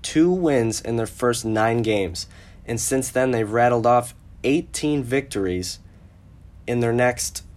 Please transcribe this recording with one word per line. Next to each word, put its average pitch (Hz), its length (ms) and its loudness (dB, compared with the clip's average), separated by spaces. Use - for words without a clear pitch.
two 165 280 2
wins 139 500 0
in 117 160 -4
their 113 100 -2
first 120 380 -2
nine 113 380 0
games, 98 440 -2
and 117 160 -6
since 131 300 -2
then 127 220 0
they've 113 180 0
rattled 120 360 2
off 120 280 2
eighteen 147 580 0
victories 101 800 -4
in 120 120 -2
their 117 140 2
next 123 500 0